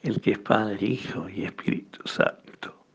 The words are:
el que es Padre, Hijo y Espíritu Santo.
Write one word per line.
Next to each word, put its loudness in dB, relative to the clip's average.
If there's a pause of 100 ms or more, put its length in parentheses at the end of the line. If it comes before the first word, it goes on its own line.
el 0
que 4
es 2
Padre, 4
Hijo -2
y -4
Espíritu -4
Santo. -4 (100)